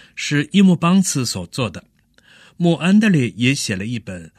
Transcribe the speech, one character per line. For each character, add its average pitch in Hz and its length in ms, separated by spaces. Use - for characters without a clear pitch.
是 - 380
伊 196 100
木 185 120
邦 180 280
茨 131 240
所 90 220
做 120 200
的。 87 160
穆 170 200
安 190 220
德 214 120
烈 135 260
也 123 180
写 110 220
了 95 80
一 117 140
本 87 400